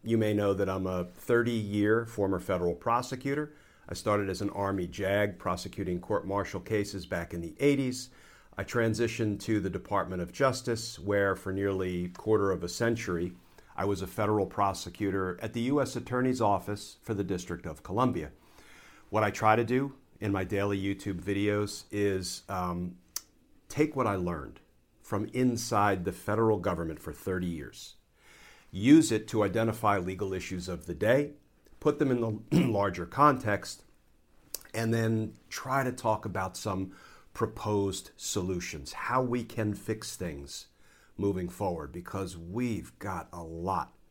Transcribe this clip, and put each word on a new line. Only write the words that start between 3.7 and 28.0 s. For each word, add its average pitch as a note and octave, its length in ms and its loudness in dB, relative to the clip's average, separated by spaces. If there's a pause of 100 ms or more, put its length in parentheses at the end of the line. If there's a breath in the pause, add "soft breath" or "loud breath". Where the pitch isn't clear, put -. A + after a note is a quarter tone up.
I - 60 -10
started G#2 360 0
as F#2 120 -4
an G2 80 -2
Army G2 380 0
jag G2 500 0
prosecuting F#2 640 -4
court-martial G2 640 -2
cases G2+ 440 -2
back E2+ 300 -6
in E2+ 60 -4
the E2+ 180 -10
eighties. C3+ 500 2 (480 loud breath)
I G2 60 -4
transitioned A2+ 760 0
to A2 180 0
the F#2 100 -2
Department F2+ 540 -2
of F2 80 -6
Justice, A#2+ 680 0
where G2 380 2
for F#2+ 180 -4
nearly F#2 540 0
quarter G2+ 420 2
of F2 140 0
a E2+ 40 -4
century, F2+ 680 -2 (440 loud breath)
I - 60 -2
was G2 180 0
a F#2+ 60 -4
federal G#2 380 2
prosecutor F#2+ 960 0
at A2 100 -4
the A#2 120 -4
U C#3 180 2
S C3 160 -2
Attorney's B2 420 0
Office G2+ 640 0
for A#2 120 -6
the G2 120 0
District F2+ 400 -6
of D#2 180 -10
Columbia. F#2 480 0 (800 loud breath)
What G#2+ 160 2
I G2+ 60 2
try A2 260 4
to A#2 80 4
do C3 260 0 (300)
in G#2 100 0
my F#2+ 140 0
daily G2+ 360 0
YouTube G2 400 -4
videos G2+ 720 0
is, G2 560 0
um, F2+ 480 -4 (720)
take D3+ 260 0
what B2+ 140 2
I G2+ 80 2
learned F2 460 -4 (400)
from G#2 320 -4
inside A2 720 2
the F2+ 80 -2
federal A2 440 2
government E2+ 440 -4
for D#2+ 100 -10
thirty F2+ 360 -2
years, D2+ 480 -8 (760 loud breath)